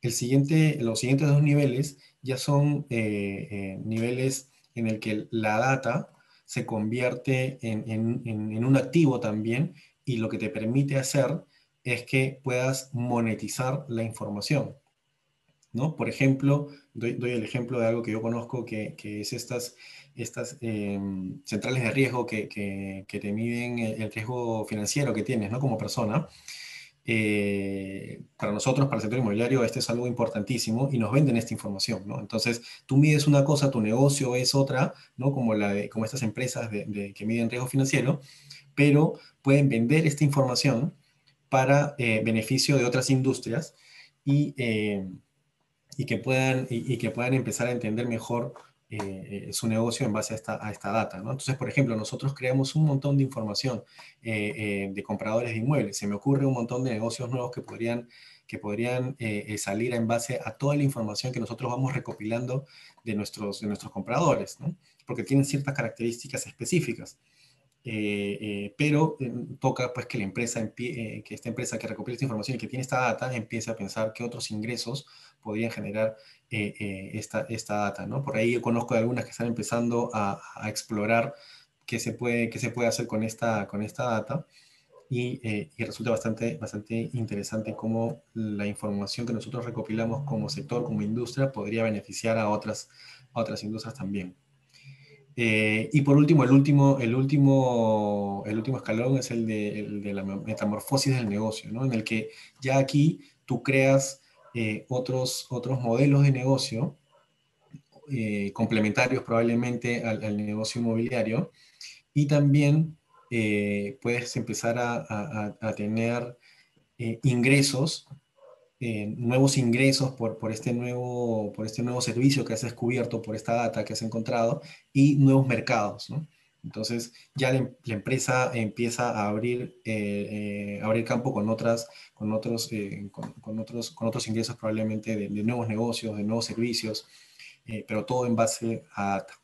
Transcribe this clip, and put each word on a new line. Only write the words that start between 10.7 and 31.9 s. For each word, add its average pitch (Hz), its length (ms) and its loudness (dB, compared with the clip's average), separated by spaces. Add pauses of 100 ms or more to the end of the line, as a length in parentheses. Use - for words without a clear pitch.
hacer 139 460 2 (420)
es 120 200 -2
que 135 400 0
puedas 131 500 0
monetizar 120 960 -2
la 113 140 -2
información, 107 720 -2 (1000)
¿no? 143 220 0
Por - 140 -4
ejemplo, 139 580 4 (260)
doy, 120 200 -4
doy 123 180 -2
el 117 120 0
ejemplo 120 360 -4
de 113 80 2
algo 117 140 2
que 110 100 -4
yo 110 100 -2
conozco, 117 440 -4
que, 107 320 -8
que 104 240 -8
es 104 100 -6
estas, 120 440 -8 (400)
estas, 117 460 -8
em, 98 840 -4
centrales 120 380 -2
de 110 80 0
riesgo 123 340 2
que, 107 220 -4
que, 98 600 -6
que 104 120 -8
te 104 120 -6
miden 120 480 -2
el, 110 220 -2
el 104 100 -4
riesgo 113 540 -4
financiero 110 480 -2
que 104 100 -2
tienes, 107 280 -2
¿no? 120 80 -4
Como 127 180 0
persona. 110 500 0 (800)
Eh, 101 1160 0 (140)
para 104 160 -4
nosotros, 131 360 2
para 117 100 -2
el 107 40 -2
sector 107 180 -2
inmobiliario, 120 440 2
esto 110 160 0
es - 100 -2
algo 120 180 0
importantísimo 117 840 0
y 131 60 0
nos 110 160 0
venden 135 240 6
esta 117 160 -2
información, 101 520 -4